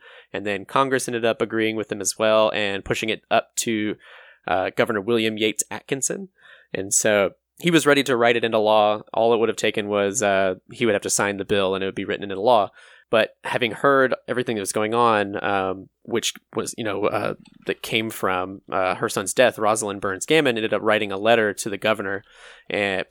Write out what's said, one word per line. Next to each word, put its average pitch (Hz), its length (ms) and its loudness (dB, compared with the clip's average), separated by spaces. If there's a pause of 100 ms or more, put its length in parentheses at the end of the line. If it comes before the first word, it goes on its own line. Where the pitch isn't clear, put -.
(340)
and 98 120 -8
then 98 200 -6
Congress 135 420 2
ended 117 160 -4
up 113 180 0
agreeing 110 360 0
with 104 100 -4
them 104 140 -6
as - 180 -4
well 110 340 4
and 98 300 -4
pushing 113 260 -4
it 101 120 -4 (100)
up - 260 0
to, 107 380 -2 (500)
uh, 95 300 2
Governor 113 260 0
William 110 360 0
Yates 110 340 0
Atkinson. 139 560 -6 (460)
And 98 200 -6
so 104 380 2 (280)
he 175 120 0
was 147 160 4
ready 139 160 4
to 135 140 -2
write 117 180 4
it 117 80 -4
into 113 160 0
law. 107 440 2 (100)
All 117 200 2
it 113 40 2
would 110 120 2
have 101 60 -2
taken 107 320 -2
was, 101 340 0
uh, 98 340 2 (160)
he 120 140 -2
would 104 100 4
have 98 80 -2
to 98 60 -4
sign 101 280 -2
the 98 80 -6
bill 98 300 0
and 95 80 -4
it 98 40 -2
would 92 80 -8
be 101 100 -6
written 98 240 -6
into 95 120 -8
law. 110 300 2 (380)
But - 340 0
having 120 300 -2
heard 135 420 2 (120)
everything 123 280 -4
that 101 60 -4
was 95 100 -6
going 107 240 -2
on, 104 480 2
um, 95 460 -2 (120)
which - 320 -4 (220)
was, - 240 -6
you 120 40 -6
know, 101 220 -4
uh, - 300 -2 (320)
that - 160 -6
came 113 260 -2
from, 95 520 -4 (100)
uh, 92 240 0
her 117 120 -4
son's 101 280 -4
death, 120 240 4
Rosalind 107 420 0
Burns 95 240 -6
Gammon 147 320 2
ended 110 160 -2
up 98 80 0
writing 107 300 0
a 98 60 -6
letter 107 360 4
to - 160 -8
the 101 80 -6
governor, 101 460 -2 (500)
uh, 98 380 -2